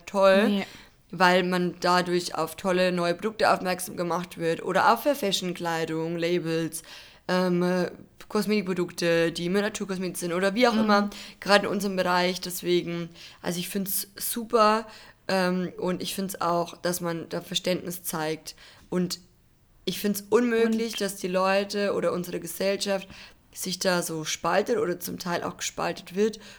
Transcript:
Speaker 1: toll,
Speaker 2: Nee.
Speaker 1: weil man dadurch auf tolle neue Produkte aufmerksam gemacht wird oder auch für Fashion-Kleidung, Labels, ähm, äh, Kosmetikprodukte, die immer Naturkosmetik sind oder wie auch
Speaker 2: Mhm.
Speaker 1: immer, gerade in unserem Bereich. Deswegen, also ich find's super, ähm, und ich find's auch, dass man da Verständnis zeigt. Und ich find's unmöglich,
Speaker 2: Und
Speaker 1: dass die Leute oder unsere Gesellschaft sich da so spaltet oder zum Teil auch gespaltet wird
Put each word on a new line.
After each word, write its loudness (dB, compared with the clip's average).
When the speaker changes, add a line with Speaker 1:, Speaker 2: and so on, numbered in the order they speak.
Speaker 1:
toll, 6
Speaker 2:
Nee. 0
Speaker 1:
weil 6
man 0
dadurch 2
auf -4
tolle 2
neue 2
Produkte 0
aufmerksam -2
gemacht -4
wird 0
oder 4
auch 0
für 2
Fashion-Kleidung, -2
Labels, -2
ähm, 2
äh, 0
Kosmetikprodukte, 0
die -4
immer 2
Naturkosmetik -4
sind -4
oder 2
wie 4
auch 4
Speaker 2:
Mhm. 2
Speaker 1:
immer, 4
gerade 6
in 0
unserem -2
Bereich. 2
Deswegen, -2
also -4
ich -6
find's -4
super, 2
ähm, 0
und -2
ich -6
find's -6
auch, 0
dass -2
man -4
da -6
Verständnis -4
zeigt. -6
Und -2
ich -4
find's -2
unmöglich, 2
Speaker 2:
Und -6
Speaker 1:
dass -2
die -4
Leute 0
oder 0
unsere -4
Gesellschaft -4
sich -6
da 2
so -6
spaltet 0
oder -2
zum -8
Teil -4
auch -6
gespaltet -6
wird 0